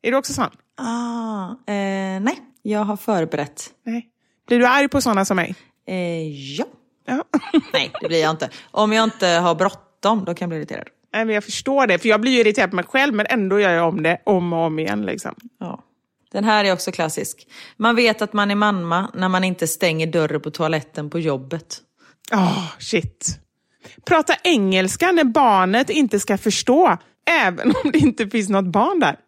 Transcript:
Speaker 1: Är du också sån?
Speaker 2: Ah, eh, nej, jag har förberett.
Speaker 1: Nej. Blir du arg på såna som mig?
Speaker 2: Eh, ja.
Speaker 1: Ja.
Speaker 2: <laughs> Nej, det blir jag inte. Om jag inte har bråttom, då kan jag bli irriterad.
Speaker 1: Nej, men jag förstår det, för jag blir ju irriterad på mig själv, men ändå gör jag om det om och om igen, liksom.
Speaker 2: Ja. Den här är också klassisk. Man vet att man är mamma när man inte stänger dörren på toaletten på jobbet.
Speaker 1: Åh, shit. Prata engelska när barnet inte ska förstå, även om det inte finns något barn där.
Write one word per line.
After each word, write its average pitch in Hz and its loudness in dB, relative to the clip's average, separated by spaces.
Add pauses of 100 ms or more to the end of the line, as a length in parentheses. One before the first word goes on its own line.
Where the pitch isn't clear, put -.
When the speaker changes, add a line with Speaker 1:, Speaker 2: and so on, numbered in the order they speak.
Speaker 1:
Är 233 -2
du 269 2
också 277 -4
sån? 254 -2 (320)
Speaker 2:
Ah, 233 -6 (280)
eh, 196 -4
nej, 277 -2 (220)
jag 208 -2
har 208 -2
förberett. 160 -4 (160)
Speaker 1:
Nej. 233 -8 (400)
Blir 240 4
du 240 6
arg 277 4
på 277 0
såna 202 0
som 196 -2
mig? 185 -2 (320)
Speaker 2:
Eh, 170 -6 (300)
ja. 247 -4 (420)
Speaker 1:
Ja. 277 -4 (240)
Speaker 2:
<laughs> - 0
Nej, 156 -2 (100)
det - -6
blir 160 2
jag 156 2
inte. 156 -4 (220)
Om 214 0
jag 220 4
inte 220 0
har 170 4
bråttom, 196 -2
då 175 -4
kan 175 -6
jag 170 -6
bli 160 -6
irriterad. - -12 (260)
Speaker 1:
Nej, 226 -2
men 220 0
jag 208 0
förstår 269 0
det, - 2
för 226 0
jag 214 6
blir 254 2
ju 247 4
irriterad 208 4
på 185 -6
mig 180 -2
själv, 269 0
men 196 0
ändå 202 0
gör 196 4
jag 170 2
om 160 -2
det 165 0
om 180 0
och 165 -2
om 160 -2
igen, 208 -4
liksom. - -8 (240)
Speaker 2:
Ja. - -12 (480)
Den - -4
här 214 4
är 190 2
också 180 -4
klassisk. - -6 (300)
Man 233 2
vet 226 2
att 208 -4
man 208 0
är 202 0
mamma 190 0
när 185 -2
man 185 0
inte 175 -2
stänger 160 -2
dörren 156 0
på 156 -8
toaletten 156 -4
på 170 -6
jobbet. 151 -6 (560)
Speaker 1:
Åh, 185 0 (160)
shit. - -4 (800)
Prata 320 2 (100)
engelska 196 2
när 330 4
barnet 220 4
inte 262 2
ska 196 -2
förstå, 233 4 (480)
även 185 0 (100)
om 285 0
det 311 4
inte 240 2
finns 202 -2
något 196 2
barn 285 2
där. 156 2 (120)